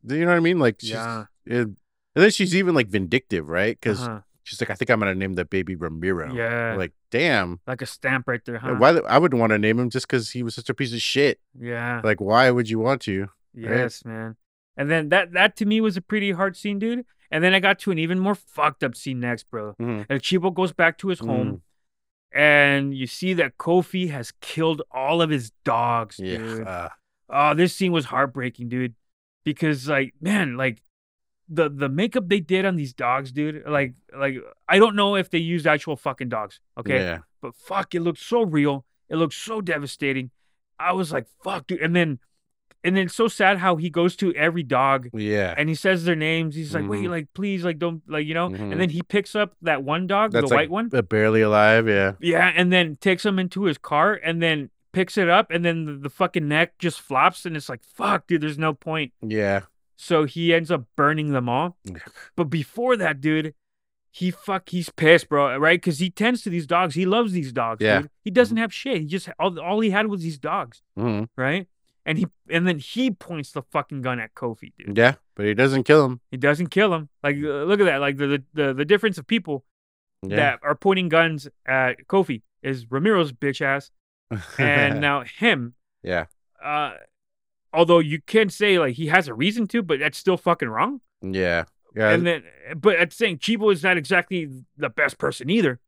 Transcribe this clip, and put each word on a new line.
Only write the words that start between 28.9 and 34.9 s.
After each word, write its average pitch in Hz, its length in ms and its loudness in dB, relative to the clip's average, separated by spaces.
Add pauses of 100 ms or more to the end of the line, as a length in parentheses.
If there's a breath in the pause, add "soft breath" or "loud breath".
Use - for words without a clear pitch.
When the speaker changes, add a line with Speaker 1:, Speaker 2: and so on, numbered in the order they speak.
Speaker 2:
because, 147 400 -2
like, 139 320 0
man, 170 380 0
like, 127 260 -4 (640)
the, 156 220 0
the 143 180 -4
makeup 190 400 -2
they 202 140 0
did 190 240 0
on 185 100 0
these 139 180 -4
dogs, 127 380 -2
dude, 151 340 -4
like, 139 280 -2 (200)
like, 139 220 -4 (320)
I 175 100 4
don't 208 200 6